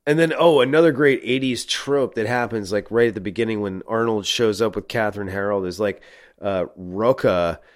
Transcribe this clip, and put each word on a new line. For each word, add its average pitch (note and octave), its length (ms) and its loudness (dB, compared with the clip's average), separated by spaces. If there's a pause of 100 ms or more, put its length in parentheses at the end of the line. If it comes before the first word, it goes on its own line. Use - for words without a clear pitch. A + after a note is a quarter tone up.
And D3+ 120 2
then, E3 180 2
oh, D#3 240 6
another D3+ 320 4
great C3+ 320 2
eighties B2+ 400 -2
trope C#3 500 -2
that A2 120 -2
happens, A2 460 -4
like, G2+ 180 -2
right A#2 180 4
at G#2 60 -2
the G#2 60 -8
beginning G#2+ 400 -2
when F#2+ 280 -6
Arnold A2+ 360 0
shows A2 380 0
up G#2+ 140 0
with G2+ 120 -6
Catherine G#2 400 -4
Harold G2 380 -2
is, F2+ 140 -6
like, G2+ 200 -2 (400)
uh, F#2+ 260 -2 (100)
Roca, F#2 840 0 (160)